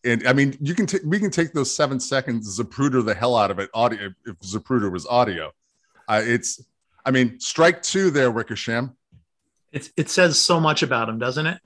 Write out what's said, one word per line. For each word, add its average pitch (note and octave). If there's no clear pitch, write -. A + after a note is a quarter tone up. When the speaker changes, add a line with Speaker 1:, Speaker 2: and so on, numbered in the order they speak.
Speaker 1:
and, A#2
I B2+
mean, C#3
you D3
can G3+
ta-, F#3+
we F3
can G3
take E3
those C#3
seven C#3
seconds, A#2
Zapruder C3
the G#2+
hell A#2+
out G2+
of F#2
it, G2
audio, A2
if G#2
Zapruder G#2
was F2
audio. G2
Uh, A2
it's, A#2
I C3+
mean, B2+
strike F3
two F#3+
there, C3+
Wickersham. A#2
Speaker 2:
It's, -
it D#3
says F3
so E3+
much D#3
about A#2+
him, A2+
doesn't C3
it? F3